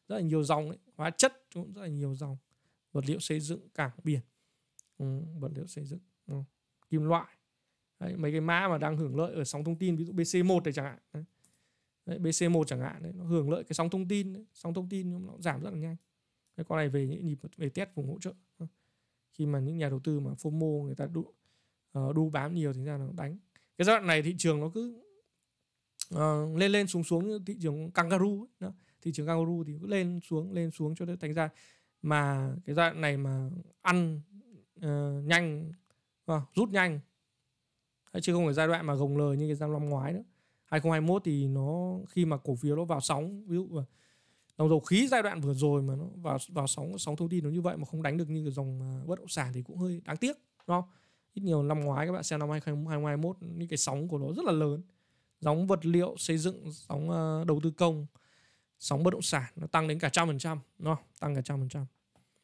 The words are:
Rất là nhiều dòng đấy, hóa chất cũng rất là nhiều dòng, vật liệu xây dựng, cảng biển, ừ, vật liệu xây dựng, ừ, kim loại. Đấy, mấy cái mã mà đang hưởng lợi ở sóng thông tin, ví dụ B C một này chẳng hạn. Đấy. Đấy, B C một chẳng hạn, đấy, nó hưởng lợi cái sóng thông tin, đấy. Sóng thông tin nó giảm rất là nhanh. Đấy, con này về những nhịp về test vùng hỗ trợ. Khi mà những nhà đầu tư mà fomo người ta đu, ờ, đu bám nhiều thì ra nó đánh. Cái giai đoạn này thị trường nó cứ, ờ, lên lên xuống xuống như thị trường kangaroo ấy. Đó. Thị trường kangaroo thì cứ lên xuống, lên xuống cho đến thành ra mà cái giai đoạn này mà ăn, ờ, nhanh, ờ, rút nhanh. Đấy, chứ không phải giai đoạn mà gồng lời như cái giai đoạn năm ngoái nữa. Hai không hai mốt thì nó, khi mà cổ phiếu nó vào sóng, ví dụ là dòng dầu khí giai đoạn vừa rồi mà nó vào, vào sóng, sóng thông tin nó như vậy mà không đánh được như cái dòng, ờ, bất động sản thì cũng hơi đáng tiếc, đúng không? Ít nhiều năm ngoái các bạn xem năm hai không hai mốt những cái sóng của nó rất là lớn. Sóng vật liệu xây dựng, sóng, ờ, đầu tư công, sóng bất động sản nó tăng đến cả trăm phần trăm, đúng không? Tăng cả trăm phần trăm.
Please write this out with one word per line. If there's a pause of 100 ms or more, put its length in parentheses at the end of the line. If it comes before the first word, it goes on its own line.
Rất
là
nhiều
dòng
đấy, (160)
hóa
chất (100)
cũng
rất
là
nhiều
dòng, (540)
vật
liệu
xây
dựng,
cảng (120)
biển, (760)
ừ, (180)
vật
liệu
xây
dựng, (280)
ừ, (540)
kim
loại. (640)
Đấy,
mấy
cái
mã
mà
đang
hưởng
lợi
ở
sóng
thông
tin,
ví
dụ
B
C
một
này
chẳng
hạn. (140)
Đấy. (840)
Đấy,
B (120)
C
một
chẳng
hạn,
đấy,
nó
hưởng
lợi
cái
sóng
thông
tin,
đấy.
Sóng
thông
tin
nó
giảm
rất
là
nhanh. (640)
Đấy,
con
này
về
những
nhịp (180)
về
test
vùng
hỗ
trợ. (960)
Khi
mà
những
nhà
đầu
tư
mà
fomo
người
ta
đu, (580)
ờ,
đu
bám
nhiều
thì
ra
nó
đánh. (400)
Cái
giai
đoạn
này
thị
trường
nó
cứ, (1080)
ờ,
lên
lên
xuống
xuống
như
thị
trường
kangaroo
ấy. (120)
Đó. (280)
Thị
trường
kangaroo
thì
cứ
lên
xuống,
lên
xuống
cho
đến
thành
ra (520)
mà (120)
cái
giai
đoạn
này
mà (320)
ăn, (600)
ờ,
nhanh, (540)
ờ, (120)
rút
nhanh. (1120)
Đấy,
chứ
không
phải
giai
đoạn
mà
gồng
lời
như
cái
giai
đoạn
năm
ngoái
nữa. (420)
Hai
không
hai
mốt
thì
nó, (100)
khi
mà
cổ
phiếu
nó
vào
sóng,
ví
dụ
là (760)
dòng
dầu
khí
giai
đoạn
vừa
rồi
mà
nó (100)
vào, (120)
vào
sóng,
sóng
thông
tin
nó
như
vậy
mà
không
đánh
được
như
cái
dòng,
ờ,
bất
động
sản
thì
cũng
hơi
đáng
tiếc, (300)
đúng
không? (500)
Ít
nhiều
năm
ngoái
các
bạn
xem
năm
hai
không
hai
mốt
những
cái
sóng
của
nó
rất
là
lớn. (600)
Sóng
vật
liệu
xây
dựng,
sóng,
ờ,
đầu
tư
công, (720)
sóng
bất
động
sản
nó
tăng
đến
cả
trăm
phần
trăm, (180)
đúng
không? (140)
Tăng
cả
trăm
phần
trăm. (580)